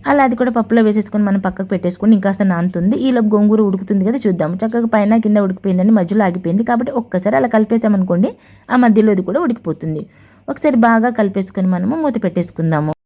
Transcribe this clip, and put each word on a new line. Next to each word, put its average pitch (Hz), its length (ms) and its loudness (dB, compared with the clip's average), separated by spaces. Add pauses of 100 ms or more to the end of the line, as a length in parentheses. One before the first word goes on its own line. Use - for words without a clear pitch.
అలా 285 180 4
అది 247 120 0
కూడా 247 160 0
పప్పులో 226 300 2
వేసేసుకొని 214 420 0
మనం 196 180 0
పక్కకు 190 260 -4
పెట్టేసుకొని 180 460 0
ఇంకాస్త 196 340 0
నానుతుంది. 185 440 0 (120)
ఈలోపు 233 260 2
గోంగూర 208 340 4
ఉడుకుతుంది 190 400 -2
కదా, 247 160 -2
చూద్దాము. 175 380 -2
చక్కగా 233 320 -2
పైన 214 320 2
కింద 214 200 2
ఉడికిపోయిందండి, 190 520 0
మధ్యలో 196 300 0
ఆగిపోయింది 185 420 -2
కాబట్టి 240 220 -2 (100)
ఒక్కసారి 202 380 -4
అలా 254 160 0
కలిపేసామనుకోండి, 208 720 0 (400)
ఆ 247 140 0
మధ్యలో 220 320 4
అది 180 120 -2
కూడా 214 180 -2
ఉడికిపోతుంది. 160 560 -6 (460)
ఒకసారి 277 400 0
బాగా 226 320 2
కలిపేసుకొని 190 560 -2
మనము 190 280 -2
మూత 269 120 -2 (100)
పెట్టేసుకుందాము. 160 680 -2 (120)